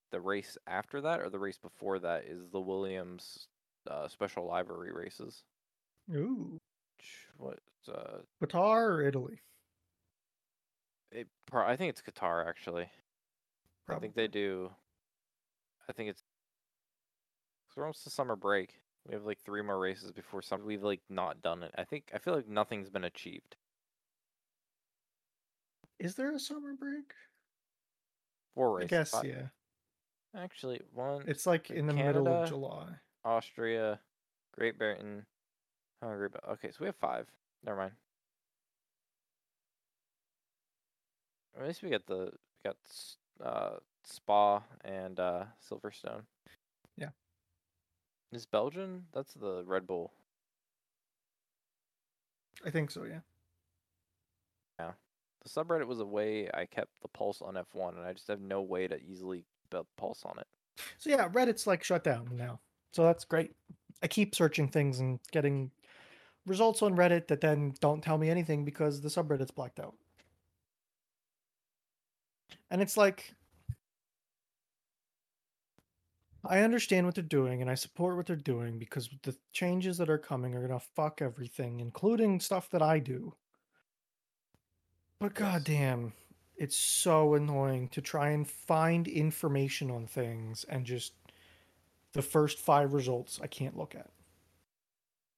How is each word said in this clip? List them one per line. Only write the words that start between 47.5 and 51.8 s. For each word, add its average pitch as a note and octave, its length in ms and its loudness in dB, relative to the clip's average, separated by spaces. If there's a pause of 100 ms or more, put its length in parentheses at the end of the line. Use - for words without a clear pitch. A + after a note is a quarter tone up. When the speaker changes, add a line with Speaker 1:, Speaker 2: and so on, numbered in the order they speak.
Speaker 1:
Is A#2+ 140 -14
Belgian? F3+ 680 -2
That's C3+ 200 -8
the F#2 320 -6
Red F#2 220 -2
Bull. F2 260 -4 (2500)